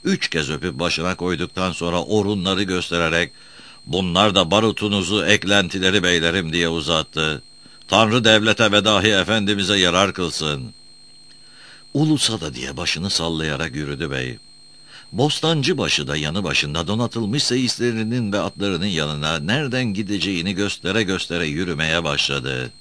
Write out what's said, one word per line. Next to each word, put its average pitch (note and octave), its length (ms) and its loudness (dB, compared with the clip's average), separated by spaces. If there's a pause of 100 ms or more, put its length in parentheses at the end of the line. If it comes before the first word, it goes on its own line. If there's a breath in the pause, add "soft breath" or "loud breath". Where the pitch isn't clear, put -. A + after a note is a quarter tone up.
Üç F#3 240 -2
kez D2+ 220 -2
öpüp D2 280 -4
başına F2 360 -2
koyduktan F2 580 -4
sonra F2 300 -2
orunları G2 600 0
göstererek, E2+ 720 0 (540 loud breath)
"Bunlar F#2 480 2
da F2 160 4
barutunuzu G#2 760 2
eklentileri F#2+ 800 2
beylerim." E2+ 500 2
diye E2+ 160 2
uzattı. D#2+ 720 -2 (460 loud breath)
"Tanrı A2 360 4
devlete A2 480 6
ve G2+ 120 4
dahi G#2 240 4
efendimize G2+ 680 2
yarar F#2 340 4
kılsın." F2 240 -4
Olmasın? C#2+ 380 -4 (1200 loud breath)
"Ulusa C#3+ 460 2
da" D2+ 140 -8
diye C2 220 -8
başını F2 340 -4
sallayarak D#2 680 -2
yürüdü C#2+ 340 -6
bey. B1+ 280 -4 (760 loud breath)
Bostancıbaşı C3+ 960 0
da D2 100 -2
yanı D#2 280 -4
başında D2+ 420 -2
donatılmış A2+ 560 -2
seyislerinin A#2 880 -2
ve G2+ 80 0
atlarının F#2+ 460 -2
yanına D#2 520 -2
nereden B2+ 460 -2
gideceğini G2 720 -2
göstere G2 480 -2
göstere F2 440 -2
yürümeye D#2+ 580 0
başladı. C2+ 680 -2 (100)